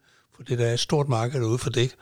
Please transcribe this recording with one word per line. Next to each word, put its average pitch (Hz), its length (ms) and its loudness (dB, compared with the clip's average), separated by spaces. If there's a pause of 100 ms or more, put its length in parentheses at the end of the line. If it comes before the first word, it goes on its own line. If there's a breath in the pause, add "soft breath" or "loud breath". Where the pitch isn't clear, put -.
(360 soft breath)
for - 80 -20
det 120 160 -2
der 117 60 2
er 117 80 2
et 120 60 -2
stort 147 300 0
marked 120 320 0
derude 113 160 0
for 123 120 -4
dæk, 120 220 2 (100)